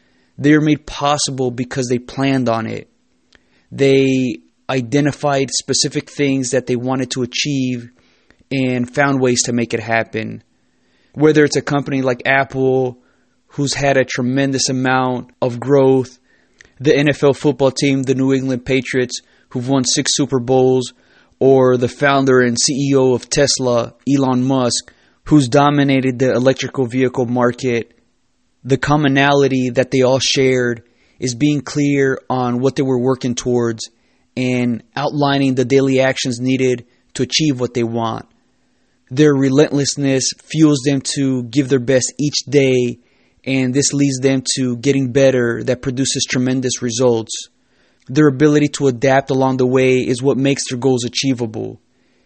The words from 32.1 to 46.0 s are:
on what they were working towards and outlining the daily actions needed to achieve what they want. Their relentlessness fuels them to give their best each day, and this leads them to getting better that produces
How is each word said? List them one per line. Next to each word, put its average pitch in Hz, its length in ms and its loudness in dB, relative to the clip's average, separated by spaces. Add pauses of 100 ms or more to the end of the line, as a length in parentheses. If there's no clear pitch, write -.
on 123 300 -2
what 131 160 0
they 139 80 -2
were 131 160 0
working 123 360 -2
towards 120 540 -2 (460)
and 123 480 -2 (120)
outlining 139 600 0
the 127 100 0
daily 135 340 2
actions 131 400 -2
needed 127 460 0 (280)
to 131 100 -4
achieve 135 360 0
what 123 140 -4
they 123 100 -2
want. 113 420 -6 (880)
Their 147 220 4
relentlessness 135 960 0 (140)
fuels 151 420 2
them 139 160 0 (140)
to 131 280 -2
give 123 240 -2
their 135 120 2
best 127 400 0
each 147 180 -4 (100)
day, 127 520 2 (440)
and 131 300 -2
this 139 180 0
leads 139 280 0
them 135 240 0 (120)
to 123 220 -2
getting 131 340 0
better 123 520 2
that 120 180 -2
produces 131 480 -4